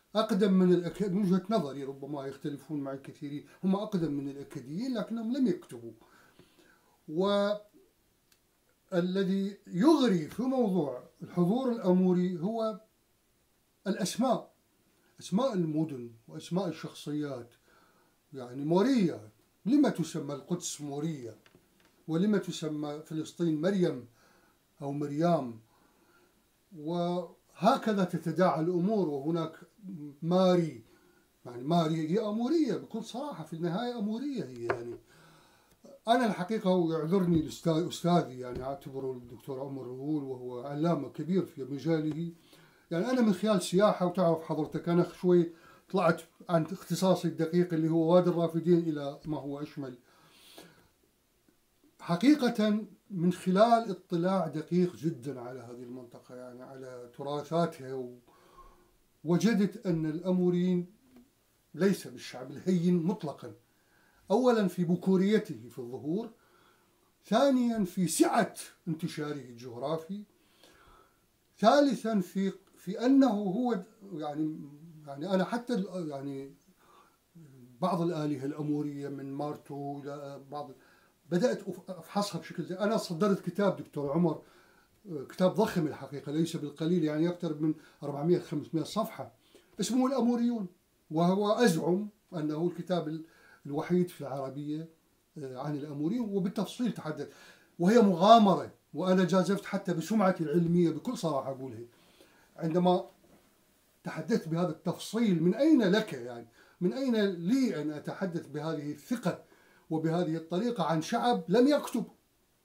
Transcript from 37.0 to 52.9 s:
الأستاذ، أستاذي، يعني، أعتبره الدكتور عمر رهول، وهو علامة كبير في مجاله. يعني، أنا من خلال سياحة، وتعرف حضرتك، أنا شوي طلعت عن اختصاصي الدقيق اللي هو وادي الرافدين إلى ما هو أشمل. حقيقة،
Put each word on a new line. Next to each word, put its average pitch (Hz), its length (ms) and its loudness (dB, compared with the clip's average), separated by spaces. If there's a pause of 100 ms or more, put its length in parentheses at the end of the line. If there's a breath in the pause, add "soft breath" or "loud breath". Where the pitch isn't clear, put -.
الأستاذ، 156 480 0
أستاذي، 147 520 0
يعني، 123 240 -8
أعتبره 135 480 -8
الدكتور 123 480 -12
عمر 135 280 -8
رهول، 139 360 -4
وهو 123 360 -8
علامة 143 500 -2
كبير 160 360 -2
في - 180 -12
مجاله. 151 680 -2 (600 soft breath)
يعني، 185 200 0
أنا 254 100 4
من 214 120 6
خلال 208 280 2
سياحة، 185 440 4
وتعرف 170 380 2
حضرتك، 156 460 -4
أنا 170 180 4 (140)
شوي 175 320 4 (360 loud breath)
طلعت 170 320 2 (280)
عن 165 160 2
اختصاصي 180 640 0
الدقيق 170 460 0
اللي 160 160 2
هو 165 240 4
وادي 175 160 6
الرافدين 165 500 2
إلى 147 460 -4
ما 151 140 -6
هو 143 220 -8
أشمل. 135 360 -12 (2000 loud breath)
حقيقة، 214 840 2 (260)